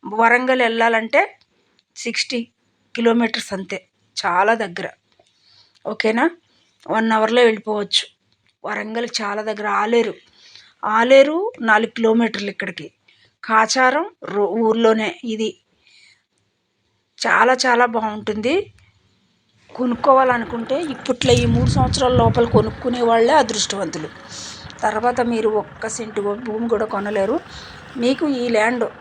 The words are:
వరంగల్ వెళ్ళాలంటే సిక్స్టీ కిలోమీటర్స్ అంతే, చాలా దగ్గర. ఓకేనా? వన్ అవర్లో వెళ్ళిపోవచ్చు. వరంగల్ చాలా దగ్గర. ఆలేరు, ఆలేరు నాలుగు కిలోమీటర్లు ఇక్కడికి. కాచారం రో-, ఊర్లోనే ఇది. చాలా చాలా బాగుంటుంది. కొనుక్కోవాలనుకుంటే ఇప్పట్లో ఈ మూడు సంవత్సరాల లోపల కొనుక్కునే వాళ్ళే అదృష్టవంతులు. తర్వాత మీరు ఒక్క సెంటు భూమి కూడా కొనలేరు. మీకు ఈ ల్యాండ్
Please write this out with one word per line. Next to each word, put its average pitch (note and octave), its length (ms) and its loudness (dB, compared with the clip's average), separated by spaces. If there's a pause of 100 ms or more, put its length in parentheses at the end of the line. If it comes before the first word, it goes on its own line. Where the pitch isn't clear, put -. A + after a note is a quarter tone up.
(140)
వరంగల్ B3 480 2
వెళ్ళాలంటే A3+ 760 0 (580)
సిక్స్టీ A#3 520 -6 (480)
కిలోమీటర్స్ A#3 580 0
అంతే, F#3+ 340 -10 (380)
చాలా F#3+ 280 2
దగ్గర. F#3+ 340 -6 (1000)
ఓకేనా? A3 420 0 (600)
వన్ A3 220 0
అవర్లో A3 300 2
వెళ్ళిపోవచ్చు. G#3+ 640 0 (600)
వరంగల్ G#3+ 420 -6 (140)
చాలా G#3 200 -6
దగ్గర. G#3 260 -6
ఆలేరు, G#3+ 460 0 (720)
ఆలేరు C4+ 680 4 (100)
నాలుగు A3 280 2
కిలోమీటర్లు A3+ 600 0
ఇక్కడికి. F#3+ 420 -10 (520)
కాచారం B3+ 600 2 (180)
రో-, G3 260 -2
ఊర్లోనే A3 760 2
ఇది. A3 340 -6 (1700)
చాలా A3+ 260 4
చాలా B3 320 2
బాగుంటుంది. A3 880 -4 (1000)
కొనుక్కోవాలనుకుంటే B3 1040 0
ఇప్పట్లో C4 520 0
ఈ A#3+ 120 2
మూడు A#3+ 240 2
సంవత్సరాల B3+ 440 2
లోపల A#3 320 4
కొనుక్కునే A#3 560 0
వాళ్ళే A#3 320 4
అదృష్టవంతులు. G3+ 760 -2 (720)
తర్వాత A#3 400 0
మీరు A#3 280 0
ఒక్క G#3+ 380 -6
సెంటు G#3+ 340 -8
భూమి A3 460 -6
కూడా A3+ 180 0
కొనలేరు. G#3 540 -2 (580)
మీకు C4 300 0
ఈ B3 220 -2
ల్యాండ్ A3+ 360 0 (160)